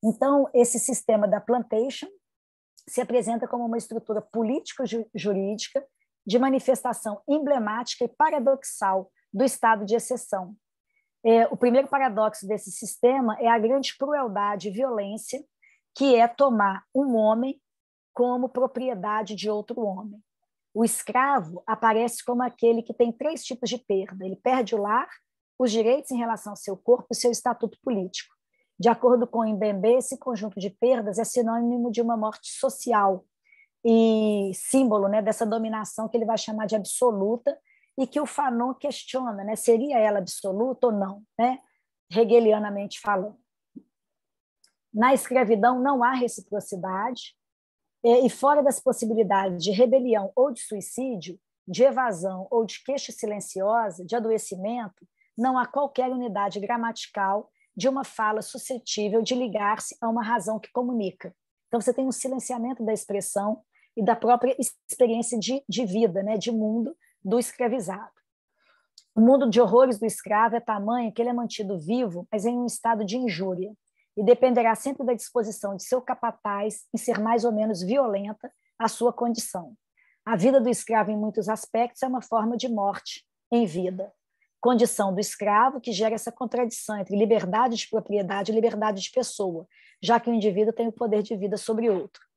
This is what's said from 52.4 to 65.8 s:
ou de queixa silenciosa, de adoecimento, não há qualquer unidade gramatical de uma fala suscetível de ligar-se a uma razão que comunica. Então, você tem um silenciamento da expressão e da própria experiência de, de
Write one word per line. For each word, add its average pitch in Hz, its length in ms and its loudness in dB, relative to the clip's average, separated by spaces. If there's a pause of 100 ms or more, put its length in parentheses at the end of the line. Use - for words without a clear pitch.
ou 233 160 2
de - 180 -12
queixa 269 280 -6
silenciosa, 208 920 -2
de - 120 -6
adoecimento, 220 920 -4 (300)
não 254 200 2
há 254 100 0
qualquer 269 420 -2
unidade 202 500 -4
gramatical 208 880 -4 (260)
de 202 120 0
uma 269 160 0
fala 214 380 -2
suscetível 226 800 -4
de 247 140 -2
ligar-se 214 680 -2
a 226 80 -2
uma 226 140 0
razão 220 360 -2
que - 120 -18
comunica. 233 600 -4 (360)
Então, 233 120 -2
você 240 140 0
tem 262 140 -2
um 262 40 -2
silenciamento 240 720 -6
da 220 100 0
expressão 202 680 -4 (340)
e 220 80 -2
da 226 120 4
própria 240 400 2 (340)
experiência 233 480 2
de, 233 320 -4
de 220 160 -2